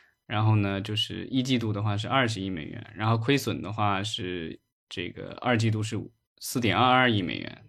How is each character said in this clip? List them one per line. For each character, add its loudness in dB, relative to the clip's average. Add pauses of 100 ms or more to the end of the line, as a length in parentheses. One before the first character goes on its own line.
(260)
然 0
后 6
呢， 2
就 -4
是 -4
一 0
季 2
度 0
的 -4
话 0
是 -4
二 2
十 -2
亿 -4
美 -6
元， -12 (140)
然 0
后 4
亏 2
损 -4
的 -6
话 0
是 -6 (300)
这 -8
个 -12
二 2
季 2
度 0
是 -4 (400)
四 -4
点 2
二 6
二 6
亿 2
美 -4
元， -12 (120)